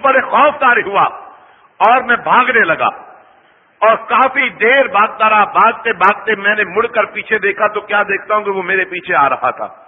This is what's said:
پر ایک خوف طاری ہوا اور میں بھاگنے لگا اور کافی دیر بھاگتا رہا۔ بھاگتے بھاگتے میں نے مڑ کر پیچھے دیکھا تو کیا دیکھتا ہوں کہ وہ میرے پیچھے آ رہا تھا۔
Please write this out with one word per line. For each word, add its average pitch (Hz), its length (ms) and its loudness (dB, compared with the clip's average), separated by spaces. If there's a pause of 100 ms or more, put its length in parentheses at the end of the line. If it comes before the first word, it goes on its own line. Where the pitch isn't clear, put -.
پر 269 120 2
ایک 262 100 2
خوف 262 360 0
طاری 240 220 2
ہوا 185 220 0 (760)
اور 233 220 4
میں 240 220 0
بھاگنے 226 400 2
لگا 127 260 0 (880)
اور 214 160 4 (120)
کافی 262 400 0 (120)
دیر 254 300 2
بھاگتا 214 400 0
رہا۔ 208 140 4 (100)
بھاگتے 220 380 2 (100)
بھاگتے 208 340 0
میں 202 180 0
نے 214 120 0
مڑ 202 220 -2
کر 220 160 0 (100)
پیچھے 214 240 -4
دیکھا 202 280 0
تو 208 220 -4
کیا 208 200 0
دیکھتا 202 280 -2
ہوں 208 80 -2
کہ 202 60 -4
وہ 196 120 -4
میرے 185 220 -2
پیچھے 180 320 -8
آ 139 120 2
رہا 127 220 -2
تھا۔ 107 180 -10 (200)